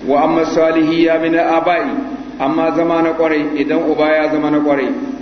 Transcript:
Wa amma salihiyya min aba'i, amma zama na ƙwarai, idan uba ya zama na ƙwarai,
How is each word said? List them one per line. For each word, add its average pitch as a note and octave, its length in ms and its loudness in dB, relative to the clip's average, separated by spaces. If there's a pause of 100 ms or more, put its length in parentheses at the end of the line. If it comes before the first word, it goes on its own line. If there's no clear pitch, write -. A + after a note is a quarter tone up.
Wa C#3+ 180 2
amma D#3+ 200 0
salihiyya D#3+ 760 2
min E3 140 0
aba'i, E3 560 0 (480)
amma D#3+ 380 0
zama E3 260 2
na E3 120 0
ƙwarai, D3+ 440 0
idan D#3 320 0
uba D3+ 240 2
ya D#3 160 0
zama D3+ 200 0
na D3+ 80 2
ƙwarai, C#3 340 0 (300)